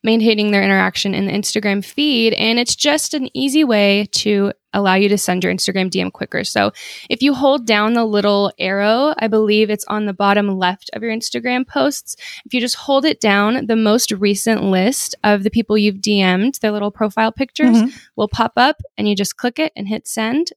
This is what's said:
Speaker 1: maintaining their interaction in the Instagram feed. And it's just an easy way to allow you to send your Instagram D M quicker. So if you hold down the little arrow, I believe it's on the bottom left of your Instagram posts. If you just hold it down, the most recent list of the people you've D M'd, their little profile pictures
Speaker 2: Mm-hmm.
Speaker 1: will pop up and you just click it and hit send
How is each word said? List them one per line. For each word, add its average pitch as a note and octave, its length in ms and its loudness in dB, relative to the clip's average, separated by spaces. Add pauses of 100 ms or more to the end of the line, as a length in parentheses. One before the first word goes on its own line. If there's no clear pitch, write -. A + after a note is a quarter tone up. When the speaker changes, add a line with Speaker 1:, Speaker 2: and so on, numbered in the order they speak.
Speaker 1:
maintaining A3 500 2
their G3 120 4
interaction F#3+ 500 0
in G3 120 -2
the G3 80 -2
Instagram G3+ 500 -2
feed. B3 500 0
And A3+ 240 0
it's A#3+ 180 -2
just D4 380 0
an C4+ 200 -4
easy C#4 320 2
way G#3 480 2
to G3+ 400 0 (180)
allow G3 220 0
you G3 160 4
to G3+ 80 2
send F3+ 260 -2
your F3+ 80 0
Instagram F#3 380 -2
D F#3 100 -4
M F#3 120 -4
quicker. - 320 -6
So - 280 0 (380)
if - 140 -4
you C#4+ 100 4
hold C4 320 2
down G#3+ 300 2
the A#3 100 2
little G3+ 540 0
arrow, G#3 580 0
I A3+ 100 -2
believe G#3+ 440 2
it's G#3+ 140 -6
on G#3+ 200 -4
the G3+ 80 -4
bottom G3+ 340 2 (120)
left F#3 340 -4
of G#3 80 -10
your A3+ 100 -4
Instagram B3 560 -4
posts. - 480 -4 (300)
If - 80 -12
you B3 80 0
just A#3+ 140 -2
hold C#4 280 0
it D#4 160 0
down, G#3 460 0
the A3+ 100 0
most A3 360 2
recent G#3 520 0
list G3 600 0
of G#3 200 2
the G#3+ 60 2
people G#3+ 280 0
you've G3+ 240 0
D G3+ 200 2
M'd, F#3+ 400 2
their G#3+ 100 0
little G#3 200 -4
profile A3 400 -2
pictures B3 460 2
Speaker 2:
Mm-hmm. A#3 120 4 (260)
Speaker 1:
will G#3+ 140 -2
pop A3+ 280 -2
up C4+ 240 2 (160)
and G#3 120 0
you G#3 60 2
just G3 220 -4
click B3 220 -4
it D#4 160 -2
and G3+ 120 -10
hit A3 200 -6
send B3 500 -2